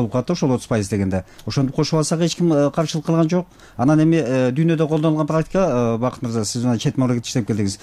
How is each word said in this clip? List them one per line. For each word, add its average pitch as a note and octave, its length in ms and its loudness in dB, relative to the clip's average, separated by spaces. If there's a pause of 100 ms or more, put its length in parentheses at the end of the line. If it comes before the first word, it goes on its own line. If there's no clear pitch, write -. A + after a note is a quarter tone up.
болуп A#2 120 -2
калат B2 140 -2
да, F3+ 80 -2
ошол D3 180 0
отуз A#2+ 140 -2
пайыз G#2+ 240 -2
дегенде. F#2+ 340 -2 (220)
Ошентип B2+ 280 -2
кошуп D#3+ 260 0
алсак, D#3 200 -2
эч E3+ 160 0
ким, E3+ 160 2
э, C#3+ 180 2
каршылык D#3 360 -4
кылган E3 240 2
жок. F3 160 -2 (320)
Анан D3+ 240 4
эми, E3 140 4
э, B2+ 360 0
дүйнөдө D#3+ 340 2
колдонулган D#3 400 0
практика, D#3+ 440 0
э, A#2+ 280 2
Бакыт B2 240 -2
мырза, A#2 220 -2
сиз A#2 180 -4
мына A#2+ 160 0
чет C3+ 200 -2
мамлекетте B2 320 0
иштеп A#2 180 -2
келдиңиз. G2+ 340 -2